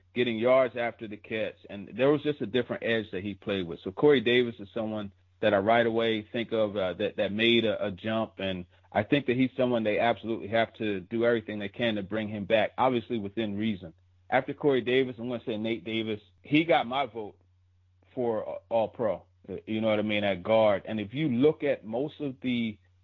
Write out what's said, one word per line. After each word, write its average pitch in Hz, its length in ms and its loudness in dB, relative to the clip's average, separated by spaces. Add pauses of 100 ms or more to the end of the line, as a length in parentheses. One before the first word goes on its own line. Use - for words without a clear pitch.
(160)
getting 120 240 0
yards 127 360 4
after 117 320 -6
the 104 100 -12
catch. 110 380 -6 (140)
And 98 260 -12
there 131 140 4
was 147 140 2
just 147 180 -4
a 117 60 -6
different 113 360 -2
edge 113 280 -2
that 92 100 -6
he 101 140 -6
played 95 320 -4
with. 82 160 -10
So 95 80 -6
Corey 143 300 4
Davis 120 380 2
is 101 140 -14
someone 107 380 -6 (300)
that 107 120 4
I 101 40 6
right 113 280 4
away 113 460 0
think 117 220 -4
of, 107 220 0
uh, 92 180 -2
that, 95 240 -2
that 98 140 0
made 113 340 4
a, 101 200 -2
a 104 60 -4
jump. 110 480 -4
And 92 260 -4 (260)
I 104 120 0
think 143 240 0
that 120 80 2
he's 127 220 0
someone 123 260 2
they 107 160 2
absolutely 113 480 -2
have 110 280 0
to 104 260 -4
do 113 240 -2
everything 110 340 0
they 101 100 -6
can 117 260 -2
to 101 80 -4
bring 104 260 -6
him 104 160 -6
back, 104 320 2
obviously 120 420 0
within 101 380 -4
reason. 98 360 -4 (360)
After 135 240 0
Corey 135 280 2
Davis, 127 380 0
I'm 120 80 -8
gonna 120 180 -6
say 110 120 -4
Nate 110 260 -4
Davis. 110 380 -4 (200)
He 151 220 2
got 151 240 2
my 131 180 -2
vote 107 300 -12 (800)
for 117 440 -2 (100)
All-Pro, 107 520 0 (440)
you 110 160 -2
know 110 80 2
what 107 100 2
I 104 40 0
mean, 104 200 0
at 95 180 0
guard. 107 440 4
And 107 160 -6
if 104 120 -10
you 151 140 -2
look 143 360 2
at 131 220 -2
most 127 360 -6
of 135 200 -6
the 120 360 -2 (260)